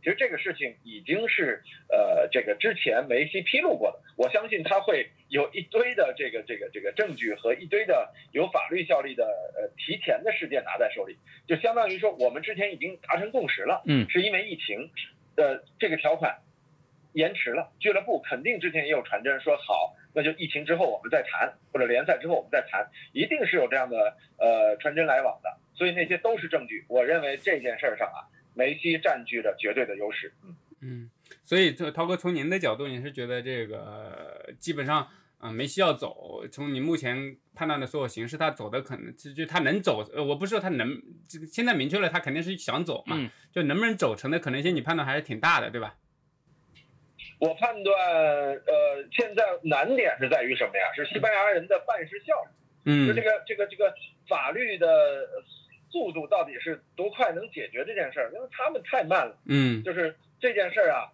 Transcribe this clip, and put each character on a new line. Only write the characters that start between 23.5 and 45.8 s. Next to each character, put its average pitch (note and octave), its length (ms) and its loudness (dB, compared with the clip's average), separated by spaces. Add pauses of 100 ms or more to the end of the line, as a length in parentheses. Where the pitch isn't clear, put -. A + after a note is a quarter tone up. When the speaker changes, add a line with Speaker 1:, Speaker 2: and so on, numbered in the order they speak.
Speaker 1:
有 C3+ 100 4
这 B2+ 100 0
样 B2+ 140 0
的， G#2+ 260 2 (200)
呃， A2 400 6
传 D3 180 -2
真 D#3+ 120 4
来 C3+ 160 4
往 B2 200 0
的， - 160 -6 (160)
所 F3+ 140 0
以 - 20 2
那 F3 160 0
些 F3+ 120 0
都 A3+ 200 0
是 E3+ 80 -8
证 D3 220 0
据。 A2 180 -10
我 B2 180 4
认 D#3+ 160 4
为 C#3 160 -2
这 D#3+ 220 0
件 B2 200 -4
事 D3 80 -2
儿 A2 100 0
上 A2 120 0
啊， - 200 -14 (260)
梅 C3+ 220 2
西 E3 220 0
占 C#3+ 260 0
据 A#2 160 -4
着 G#2 180 0
绝 G#2+ 140 -2
对 A#2+ 140 0
的 G#2 100 -6
优 G2+ 160 -4
势。 - 200 -10 (120)
嗯。 F3+ 120 -20 (240)
Speaker 3:
嗯， A#2+ 300 -14 (320)
所 F3 160 2
以 F3 140 6
就 D3+ 180 -6
涛 E3 160 -2
哥， F3 100 0
从 F3+ 160 -2
您 D3 160 -2
的 F#3 80 0
角 C3+ 200 0
度， C#3+ 100 -6
你 B2+ 160 -8
是 C#3+ 80 -8
觉 C3 160 -6
得 B2 160 -4
这 B2 240 -6
个， G#2+ 120 -10
呃， G#2 840 -14
基 E3+ 120 -6
本 C#3+ 140 -4
上， D3 220 0 (320)
呃， A2+ 100 -10
梅 A#2 160 -4
西 C#3 140 -4
要 F3 120 6
走， - 600 -8
从 C#3+ 200 -8
你 C3 60 -4
目 D#3+ 180 0
前 C3 400 -6 (160)
判 - 140 -6
断 D3 140 -2
的 C3+ 40 -4
所 C#3+ 160 -6
有 C3 60 -2
形 A#2 220 -8
势， C#3+ 80 -10
他 D#3 140 0
走 G#2+ 200 -10
的 B2 100 -2
可 C3+ 160 -10
能， A#2 200 -14
就， C#3+ 160 -18
就 D3+ 120 -6
他 - 160 -2
能 D#3 200 2
走， A2+ 240 0 (100)
呃， D3 80 -4
我 C#3+ 140 0
不 F3+ 100 -4
是 F#3+ 40 -4
说 A3 100 0
他 F#3 80 -4
能， C3 340 -2 (260)
这 E3 120 -16
个 D#3+ 60 -14
现 A#3 200 -2
在 A#3+ 80 2
明 C#3+ 140 0
确 F3+ 100 0
了 F#3+ 100 2
他 E3 120 0
肯 C#3 120 -6
定 D#3 80 -2
是 F3+ 160 -6
想 D3 280 -4
走 D#3 220 -6
嘛， E3 120 -4
Speaker 2:
嗯。 B2+ 100 -4 (220)
Speaker 3:
就 F3+ 140 -2
能 C#3+ 120 0
不 G#3+ 80 2
能 A3 120 2
走 B2 180 0
成 C3+ 160 -6
的 E3 80 0
可 D3+ 120 -4
能 C3+ 120 -2
性， F3+ 100 2
你 D#3+ 80 0
判 D#3+ 140 -2
断 D#3 100 0
还 C3+ 120 0
是 D3+ 60 -2
挺 A2 180 -8
大 D#3+ 200 4
的， A2 80 -4
对 A2+ 120 -6